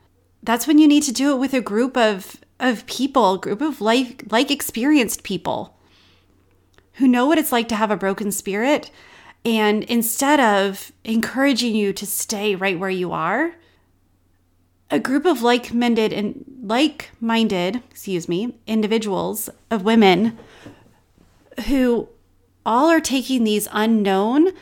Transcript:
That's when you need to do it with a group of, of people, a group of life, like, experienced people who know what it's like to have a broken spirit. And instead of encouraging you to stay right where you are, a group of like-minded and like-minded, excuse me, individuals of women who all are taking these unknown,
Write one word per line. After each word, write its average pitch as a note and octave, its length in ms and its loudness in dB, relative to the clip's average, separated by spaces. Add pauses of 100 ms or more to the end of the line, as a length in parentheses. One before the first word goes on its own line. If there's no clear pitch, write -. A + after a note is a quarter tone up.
(420)
That's A#3 240 -4
when D4+ 120 4
you D#4 100 8
need D4 160 6
to C4 80 -4
do C#4 220 0
it B3+ 60 -2
with C4+ 140 -2
a B3+ 60 2
group A#3 380 -2
of, G#3+ 420 -2 (200)
of B3 260 -2
people, A#3+ 480 0
a F#3 60 -4
group - 200 -6
of G3 220 -4
life, A#3 340 0 (140)
like, B3 200 0
experienced C#4 760 -2
people - 520 -8 (1160)
who C4 140 2
know B3 180 4
what D#4+ 120 2
it's - 140 -2
like A#3 180 0
to A3+ 60 -2
have G#3+ 160 -2
a G3+ 60 0
broken G3 340 -4
spirit. A3 600 -4 (520)
And G#3+ 400 0
instead C4+ 560 0
of G3+ 540 0 (100)
encouraging A#3 720 0
you G#3 180 0
to G3 120 -10
stay G#3 500 -4
right F3+ 240 -4
where F#3+ 100 -4
you F3+ 220 -4
are, G#3 440 -2 (1400)
a C#4+ 80 0
group C#4+ 260 -2
of C#4+ 160 2
like-minded A#3 720 0
and - 320 -6 (180)
like-minded, A3+ 1300 -2
excuse F3 380 -6
me, G3+ 360 -4
individuals G#3+ 840 -2 (200)
of G#3 140 -4
women G#3+ 540 4 (1300)
who B3 400 2 (580)
all B3 240 4
are E4 100 4
taking C4 440 -2
these G#3 280 0
unknown, A3 800 2 (120)